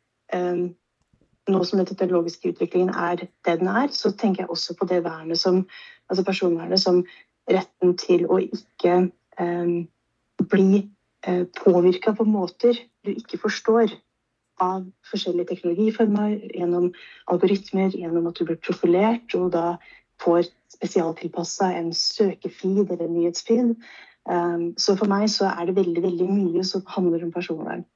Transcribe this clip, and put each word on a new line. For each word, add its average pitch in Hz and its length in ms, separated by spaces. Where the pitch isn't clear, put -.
eh, 180 340
nå 185 180
som 190 140
den 180 60
teknologiske 180 640
utviklingen 180 420
er 175 220
det 180 140
den 175 240
er, 240 180
så 220 240
tenker 190 320
jeg - 60
også 170 260
på 196 100
det 180 200
vernet 160 340
som, 185 260
altså 185 160
personvernet 175 520
som 180 280
retten 185 460
til 175 320
å 185 140
ikke, 180 580
eh, 175 480
bli, 196 460
eh, 180 220
påvirket 185 720
på 226 100
måter 214 500
du 202 100
ikke - 240
forstår 226 540
av 185 260
forskjellige 175 500
teknologiformer, 208 960
gjennom 175 380
algoritmer, 190 640
gjennom 170 320
at 165 80
du - 80
blir 160 140
profilert, 196 800
og 180 180
da 170 240
får 175 300
spesialtilpasset 175 1080
en 170 160
søkefeed 190 1000
eller 170 140
en 170 100
nyhetsfeed. 226 600
Ehm, 170 480
så 196 200
for 208 100
meg 202 220
så 202 180
er 175 180
det 185 100
veldig, 175 280
veldig 180 260
mye 185 340
som 190 220
handler 170 380
om 170 80
personvern. 175 540